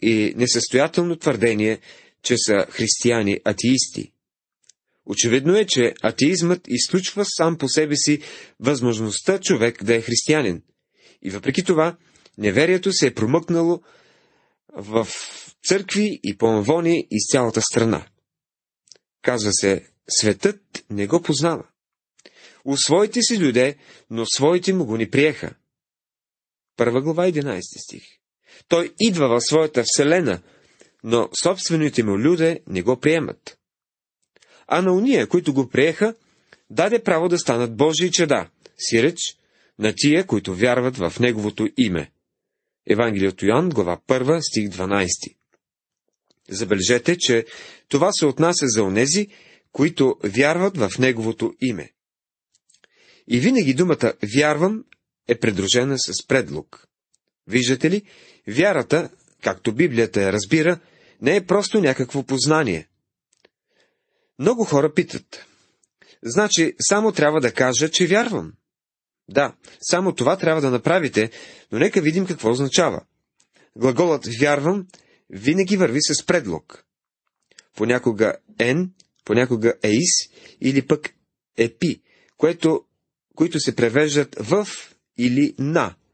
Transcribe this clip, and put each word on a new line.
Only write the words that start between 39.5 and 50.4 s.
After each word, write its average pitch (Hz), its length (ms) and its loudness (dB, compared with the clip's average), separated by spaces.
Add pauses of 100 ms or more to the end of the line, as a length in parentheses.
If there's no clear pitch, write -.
на 107 180 0
тия, 147 300 2
които 95 280 -4
вярват 123 420 0
в 85 240 -4
неговото 107 560 -2
име. 90 360 -2 (800)
Евангелие 104 380 2
от 92 140 -6
Йоан, 120 260 2
глава 92 380 -2
първа, 131 360 0
стих 107 260 -4
дванайсти. 92 680 -4 (1120)
Забележете, 104 720 0
че 117 280 0 (420)
това 165 240 2
се - 140 0
отнася 156 420 0
за 110 140 2
онези, 135 460 0 (440)
които 139 520 0
вярват 156 520 0